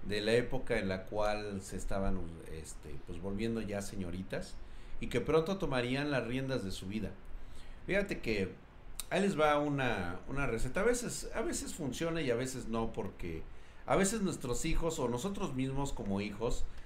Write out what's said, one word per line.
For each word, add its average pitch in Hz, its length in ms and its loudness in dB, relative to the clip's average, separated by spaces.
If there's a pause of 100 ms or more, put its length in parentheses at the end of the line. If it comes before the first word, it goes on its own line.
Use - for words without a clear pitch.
de 104 140 2
la 110 120 4
época 123 460 4
en 98 100 0
la 92 160 0
cual 104 580 0
se - 140 -8
estaban, 98 440 2 (320)
este, 78 420 -10 (120)
pues, 85 140 -6
volviendo 110 400 0
ya 101 220 -2
señoritas 98 720 -4 (460)
y 113 80 -2
que 123 120 2
pronto 160 380 4
tomarían 139 520 0
las 123 160 2
riendas 131 380 0
de 95 60 -2
su 95 160 -6
vida. 101 240 -2 (760)
Fíjate 190 340 0
que 104 320 0 (580)
ahí 175 120 4
les 190 160 4
va 147 200 6
una, 120 680 2
una 135 180 0
receta. 117 340 2
A 208 40 2
veces, 233 500 0
a 226 80 0
veces 277 320 -2
funciona 165 480 -2
y 127 80 0
a 117 60 4
veces 123 320 -4
no, 113 240 0
porque... 90 500 -4 (440)
a 139 100 4
veces 202 260 4
nuestros 135 420 0
hijos 165 340 4
o 127 100 2
nosotros 165 460 -2
mismos 135 380 0
como 101 280 0
hijos, 107 440 2 (220)